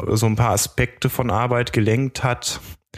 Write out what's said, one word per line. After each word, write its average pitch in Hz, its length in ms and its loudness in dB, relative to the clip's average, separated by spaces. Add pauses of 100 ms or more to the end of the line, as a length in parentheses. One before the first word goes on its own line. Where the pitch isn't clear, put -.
(100)
so 110 160 2
ein 110 100 2
paar 117 140 2
Aspekte - 580 0
von 127 220 -2
Arbeit 120 420 0
gelenkt 117 500 2
hat. - 380 -2 (380)